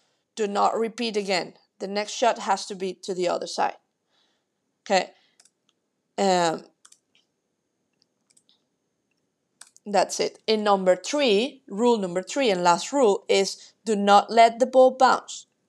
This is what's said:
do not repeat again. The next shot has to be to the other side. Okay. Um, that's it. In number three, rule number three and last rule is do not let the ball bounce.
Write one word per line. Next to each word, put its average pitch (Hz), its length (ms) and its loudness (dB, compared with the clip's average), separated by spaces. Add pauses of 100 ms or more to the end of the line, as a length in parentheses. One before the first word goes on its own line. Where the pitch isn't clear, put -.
(340)
do 214 120 -6
not 202 320 -2
repeat 226 380 -6
again. 190 380 -4 (240)
The 190 100 -10
next 208 240 -8
shot 226 280 -2
has 196 260 -4
to 214 80 -12
be 185 280 -8
to 202 100 -8
the 175 160 -4
other 170 180 -4
side. - 300 -6 (1080)
Okay. 190 260 -2 (1040)
Um, 180 480 0 (3250)
that's 196 360 -2
it. 170 260 -6
In 214 180 -2
number 190 320 2
three, 254 720 0
rule 233 300 0
number 185 240 -6
three 262 280 -2
and 180 140 0
last 175 280 2
rule 233 360 2
is - 460 -2 (100)
do 220 100 -2
not 202 360 4
let 226 280 4
the 247 80 2
ball 254 260 6
bounce. 254 540 0 (220)